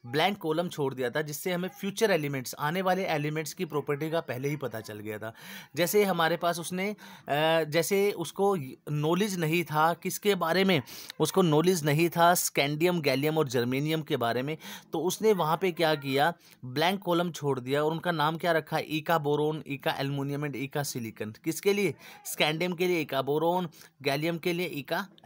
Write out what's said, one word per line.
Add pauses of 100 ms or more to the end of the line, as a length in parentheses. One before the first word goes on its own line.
ब्लैंक
कॉलम
छोड़
दिया
था,
जिससे
हमें
फ्यूचर
एलिमेंट्स,
आने
वाले
एलिमेंट्स
की
प्रॉपर्टी
का
पहले
ही
पता
चल
गया
था। (440)
जैसे
हमारे
पास
उसने,
अ, (680)
जैसे
उसको (340)
नॉलेज
नहीं
था
किसके
बारे
में, (380)
उसको
नॉलेज
नहीं
था
स्कैंडियम,
गैलियम
और
जर्मेनियम
के
बारे
में, (340)
तो
उसने
वहाँ
पे
क्या
किया, (300)
ब्लैंक
कॉलम
छोड़
दिया
और
उनका
नाम
क्या
रखा,
इका
बोरोन,
इका
एल्युमिनियम
and
इका
सिलिकॉन। (100)
किसके
लिए, (300)
स्कैंडियम
के
लिए
इका
बोरोन, (340)
गैलियम
के
लिए
इका (180)